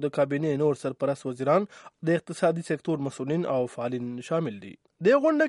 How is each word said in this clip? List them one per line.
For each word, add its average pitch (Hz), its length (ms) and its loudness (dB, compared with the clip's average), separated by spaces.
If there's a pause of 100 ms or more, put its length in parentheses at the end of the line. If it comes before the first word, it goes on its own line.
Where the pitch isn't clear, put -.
د 143 140 -2
کابینې 143 440 0
نور 147 220 2
سرپرست 139 460 -2
وزیران، 139 380 2 (380)
د 165 140 2
اقتصادي 165 480 0
سکتور 151 400 -2
مسؤلین 147 380 -2 (100)
او 127 60 2 (120)
فعالین 123 400 -4 (160)
شامل 151 320 -2
دي. 101 120 -16 (320)
دې 233 180 8
غونډه 311 260 4